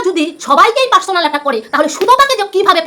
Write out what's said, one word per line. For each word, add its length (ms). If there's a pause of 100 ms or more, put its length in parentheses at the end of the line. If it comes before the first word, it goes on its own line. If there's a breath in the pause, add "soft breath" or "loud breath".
যদি 160 (160)
সবাইকেই 520
পার্সোনাল 320
অ্যাটাক 240
করে, 100 (140)
তাহলে 160
সুতপাকে 520
যে 40 (100)
কিভাবে 320